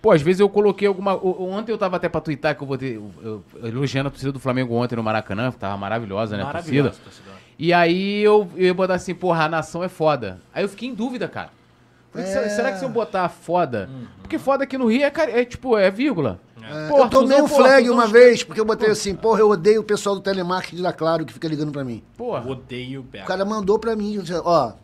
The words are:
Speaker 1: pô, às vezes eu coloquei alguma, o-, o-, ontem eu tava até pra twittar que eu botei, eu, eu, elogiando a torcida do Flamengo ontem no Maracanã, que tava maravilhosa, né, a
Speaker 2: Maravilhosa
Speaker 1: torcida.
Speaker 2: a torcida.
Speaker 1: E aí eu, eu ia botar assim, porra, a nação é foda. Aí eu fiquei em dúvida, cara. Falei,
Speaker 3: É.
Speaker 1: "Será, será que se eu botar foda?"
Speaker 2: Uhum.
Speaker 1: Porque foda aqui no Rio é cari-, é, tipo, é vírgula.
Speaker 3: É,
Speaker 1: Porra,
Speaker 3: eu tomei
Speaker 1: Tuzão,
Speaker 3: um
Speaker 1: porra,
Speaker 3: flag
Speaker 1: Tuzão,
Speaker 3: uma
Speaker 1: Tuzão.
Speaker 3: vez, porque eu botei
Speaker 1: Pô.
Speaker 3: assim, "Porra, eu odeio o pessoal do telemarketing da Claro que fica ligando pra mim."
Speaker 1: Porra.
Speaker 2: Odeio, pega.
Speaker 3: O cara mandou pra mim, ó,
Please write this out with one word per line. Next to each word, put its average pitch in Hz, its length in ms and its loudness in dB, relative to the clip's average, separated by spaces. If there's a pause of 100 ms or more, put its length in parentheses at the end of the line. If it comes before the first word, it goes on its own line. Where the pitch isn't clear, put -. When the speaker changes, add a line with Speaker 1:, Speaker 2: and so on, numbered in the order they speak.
Speaker 1:
pô, 220 100 4
às 165 80 6
vezes 175 200 0
eu 202 100 6
coloquei 202 380 2
alguma, 196 260 0
o-, 185 300 -2
o-, 185 80 -8
ontem 214 200 -6
eu 208 60 -4
tava 185 200 -2
até 170 120 -2
pra 165 100 -4
twittar 151 380 -4
que 143 60 -12
eu 139 40 -10
botei, 131 300 -6
eu, 104 140 -16 (100)
eu, 110 220 -10 (240)
elogiando 135 400 -4
a 139 40 -6
torcida 135 200 -6
do 135 80 -10
Flamengo 127 340 -2
ontem 120 220 0
no 113 80 -4
Maracanã, 110 480 -2
que - 80 -14
tava 98 180 -6
maravilhosa, 104 580 -6
né, 98 60 -4
a 92 60 -6
Speaker 2:
Maravilhosa 147 420 0
Speaker 1:
torcida. - 400 -18
Speaker 2:
a - 40 -20
torcida. - 260 -20
Speaker 1:
E 160 120 0
aí 185 520 2
eu, 208 320 4
eu 180 100 0
ia 180 80 4
botar 185 220 0
assim, 185 180 -6
porra, 170 320 0
a 156 40 0
nação 165 340 -4
é 185 60 -6
foda. 127 520 -2 (100)
Aí 180 120 -4
eu 202 60 -2
fiquei 233 200 -12
em 247 60 -10
dúvida, 220 320 -6
cara. 92 240 -12 (600)
Falei, 226 160 -8
Speaker 3:
É. - 40 -6
Speaker 1:
"Será, 214 180 -2
será 233 220 -2
que 294 80 -8
se 269 60 -6
eu 254 40 -6
botar 208 400 -2
foda?" 131 600 -4
Speaker 2:
Uhum. 127 140 -14 (160)
Speaker 1:
Porque - 160 -8
foda 269 260 0
aqui 269 140 -6
no 262 80 -2
Rio 233 180 2
é 285 60 0
cari-, 294 220 -2
é, 240 140 0
tipo, 220 320 -4
é 190 120 4
vírgula. 190 500 -2 (220)
Speaker 3:
É, 151 260 -12
Speaker 1:
Porra, 285 180 6
Speaker 3:
eu 220 40 -4
tomei 262 200 4
Speaker 1:
Tuzão, 285 160 6
Speaker 3:
um - 40 -2
Speaker 1:
porra, 277 140 4
Speaker 3:
flag 262 180 8
Speaker 1:
Tuzão, 240 140 2
Speaker 3:
uma 240 100 4
Speaker 1:
Tuzão. 220 160 6
Speaker 3:
vez, 240 220 8
porque - 180 -6
eu 208 40 0
botei 214 200 -2
Speaker 1:
Pô. 214 60 4
Speaker 3:
assim, 202 240 -4
"Porra, 214 240 2
eu 214 100 6
odeio 208 320 4
o - 20 -8
pessoal 208 320 -2
do 190 60 -10
telemarketing 180 640 -4
da 175 100 0
Claro 160 320 -2
que - 80 -16
fica - 140 -10
ligando 156 240 -4
pra 139 120 -8
mim." 117 200 -10 (120)
Speaker 1:
Porra. 185 320 -8
Speaker 2:
Odeio, 127 640 -10
pega. 98 120 -16
Speaker 3:
O - 40 -12
cara 185 160 -2
mandou 208 360 0
pra 220 160 -2
mim, 208 240 -6 (260)
ó, 147 280 2 (100)